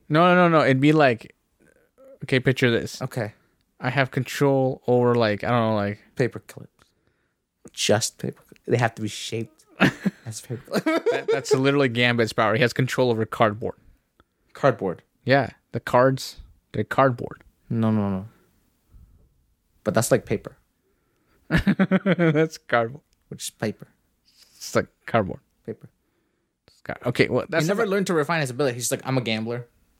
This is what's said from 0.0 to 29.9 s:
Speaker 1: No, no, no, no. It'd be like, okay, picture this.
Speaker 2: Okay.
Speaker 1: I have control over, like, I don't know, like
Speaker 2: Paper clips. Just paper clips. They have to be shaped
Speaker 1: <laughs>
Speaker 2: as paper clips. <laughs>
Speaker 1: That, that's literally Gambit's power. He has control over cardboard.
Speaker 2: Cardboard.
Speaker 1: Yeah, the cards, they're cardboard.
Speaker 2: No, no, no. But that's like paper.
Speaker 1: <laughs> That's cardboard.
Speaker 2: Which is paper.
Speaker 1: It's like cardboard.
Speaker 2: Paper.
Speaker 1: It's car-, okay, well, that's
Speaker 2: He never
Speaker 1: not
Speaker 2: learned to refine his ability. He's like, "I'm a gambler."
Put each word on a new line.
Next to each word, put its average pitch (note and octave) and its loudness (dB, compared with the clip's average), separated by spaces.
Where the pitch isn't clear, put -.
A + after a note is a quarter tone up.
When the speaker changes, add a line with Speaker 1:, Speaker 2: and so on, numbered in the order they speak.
Speaker 1:
No, E3+ 4
no, F3+ 6
no, D#3+ 4
no. B2+ 4
It'd C3 4
be D3 6
like, C#3 2
okay, C3+ 0
picture B2+ 2
this. G#2 -4
Speaker 2:
Okay. A2+ -8
Speaker 1:
I B2+ -4
have C3+ -2
control C3+ -2
over, B2 2
like, G#2+ 0
I F2+ -4
don't A#2 2
know, A2 0
like G2+ -4
Speaker 2:
Paper A#2+ -2
clips. - -20
Just - -2
paper - -10
clips. - -20
They - 0
have A#2+ 0
to - -14
be G#2+ -6
shaped - -12
Speaker 1:
<laughs> - 0
Speaker 2:
as A#2 -14
paper - -12
clips. - -4
<laughs> D#4+ 0
Speaker 1:
That, - -4
that's C3+ -2
literally C#3 4
Gambit's A#2 2
power. A2 0
He A2 2
has A#2+ 2
control B2+ 0
over A2+ 0
cardboard. A2+ -2
Speaker 2:
Cardboard. G#2 0
Speaker 1:
Yeah, B2+ 2
the A#2+ -6
cards, C3 2
they're A2+ -2
cardboard. - 0
Speaker 2:
No, A2+ 0
no, G#2 0
no. G2 -6
But - -2
that's A2+ 0
like B2+ 2
paper. - -8
Speaker 1:
<laughs> - -20
That's E3+ 0
cardboard. A#2+ -2
Speaker 2:
Which - -16
is - -10
paper. - -8
Speaker 1:
It's - -10
like A2 0
cardboard. - -2
Speaker 2:
Paper. - -14
Speaker 1:
It's - -20
car-, - -12
okay, B2 0
well, A#2+ -2
that's D#3 -2
Speaker 2:
He D#3+ -2
never G#3 0
Speaker 1:
not G#3 -2
Speaker 2:
learned F#3+ 0
to F#3 -2
refine D#3+ 0
his C3+ -4
ability. B2 -2
He's B2 -6
like, B2+ -4
"I'm C3 0
a - -2
gambler." A#2 -6